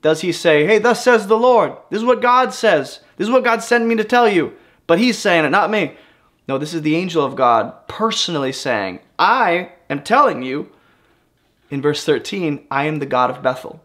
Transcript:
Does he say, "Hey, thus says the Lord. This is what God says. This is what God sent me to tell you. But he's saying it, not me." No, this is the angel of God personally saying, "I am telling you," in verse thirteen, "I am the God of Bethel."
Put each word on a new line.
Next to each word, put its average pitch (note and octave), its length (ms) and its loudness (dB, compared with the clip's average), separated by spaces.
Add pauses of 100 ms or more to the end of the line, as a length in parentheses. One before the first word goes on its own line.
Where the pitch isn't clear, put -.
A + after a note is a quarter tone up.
Does D#3 200 0
he F3+ 100 -2
say, D#3 340 2
"Hey, A3 140 2
thus A3 240 0
says A3+ 240 4
the A3 100 2
Lord. A3+ 360 2 (160)
This G3+ 100 -4
is A3+ 60 -4
what B3 160 2
God B3 320 2
says. D#3+ 480 0 (160)
This G3 100 -4
is A3+ 40 -2
what B3+ 120 2
God A#3 180 0
sent A#3 240 0
me A3+ 100 0
to A3 80 -2
tell A#3+ 240 2
you. E3+ 260 0 (340)
But E3 100 4
he's A#3 200 2
saying E3+ 280 2
it, C#3 40 0
not G3 200 2
me." G3+ 260 -2 (520)
No, C#3 100 -2
this D3+ 160 -6
is E3 80 -4
the D3+ 140 0
angel E3 280 0
of C3 120 -4
God - 520 0
personally E3+ 640 -4
saying, G#2 480 -6 (200)
"I F#3 540 0 (160)
am C#3+ 120 -6
telling A3+ 400 2
you," C3 300 -8 (960)
in C#3 120 -6
verse D3 220 0
thirteen, D#3 680 -2
"I C#3 140 -2
am D#3 120 -4
the C#3+ 80 -6
God B2+ 240 0
of C3+ 140 -10
Bethel." - 420 -4